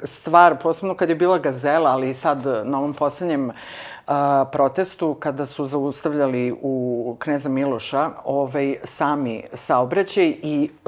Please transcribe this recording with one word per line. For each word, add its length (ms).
stvar, 520
posebno 380
kad 140
je 60
bila 240
Gazela, 520
ali 200
i 40
sad 240
na 140
ovom 160
poslednjem 560
a, 340
protestu 680
kada 320
su 200
zaustavljali 960
u 120
Kneza 320
Miloša, 640
ovaj, 580
sami 580
saobraćaj 680
i 280